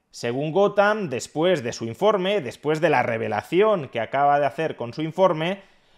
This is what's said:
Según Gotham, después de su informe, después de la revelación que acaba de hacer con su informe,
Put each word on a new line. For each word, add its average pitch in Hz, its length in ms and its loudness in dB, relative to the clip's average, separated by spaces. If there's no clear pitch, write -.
Según 135 420 -6
Gotham, 202 560 2
después 147 540 -2
de 117 100 -6
su 117 140 -8
informe, 190 560 0
después 147 400 -4
de 170 80 4
la 127 120 4
revelación 120 840 0
que 117 120 -6
acaba 143 380 2
de 143 60 2
hacer 143 320 -4
con 117 160 -8
su - 80 -10
informe, 175 600 0